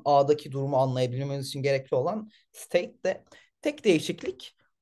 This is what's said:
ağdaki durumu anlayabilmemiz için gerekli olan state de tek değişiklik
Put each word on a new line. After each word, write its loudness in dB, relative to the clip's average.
ağdaki 4
durumu -2
anlayabilmemiz -2
için -8
gerekli 0
olan -2
state -4
de -2
tek -4
değişiklik 0